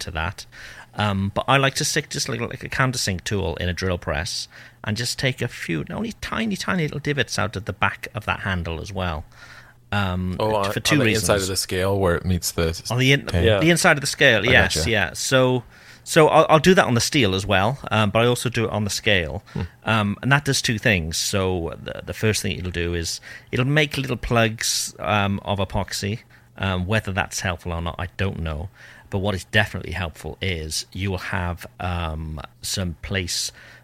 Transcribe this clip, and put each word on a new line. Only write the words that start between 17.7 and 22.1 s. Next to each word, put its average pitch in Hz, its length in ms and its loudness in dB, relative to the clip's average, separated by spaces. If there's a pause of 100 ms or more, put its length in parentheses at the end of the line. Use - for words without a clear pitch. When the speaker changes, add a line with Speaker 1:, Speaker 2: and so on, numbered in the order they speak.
Speaker 1:
um, 107 200 4
but 113 120 4
I 120 40 4
also 123 220 2
do 113 160 0
it - 60 0
on 104 140 0
the 101 60 -2
scale. 87 640 0
Speaker 2:
Hmm. - 80 -4 (240)
Speaker 1:
Um, 107 380 2
and 123 100 2
that 143 120 4
does 135 160 0
two 113 180 -2
things. 85 400 2
So 92 600 -2
the, - 260 -10
the 87 80 -8